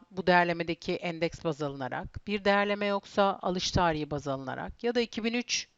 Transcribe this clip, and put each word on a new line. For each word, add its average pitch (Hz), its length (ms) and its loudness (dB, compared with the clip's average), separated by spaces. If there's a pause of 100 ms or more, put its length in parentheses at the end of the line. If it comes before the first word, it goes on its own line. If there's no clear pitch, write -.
(120)
bu 185 160 -6
değerlemedeki 175 680 4
endeks 165 500 -4
baz 151 180 -2
alınarak, 139 640 -6
bir 202 180 -2
değerleme 202 400 2
yoksa 202 560 0
alış 180 300 -2
tarihi 160 400 2
baz 143 160 -4
alınarak 135 560 -6
ya 233 120 0
da 240 60 2
iki 226 220 -4
bin 226 100 0
üç, - 340 -4 (100)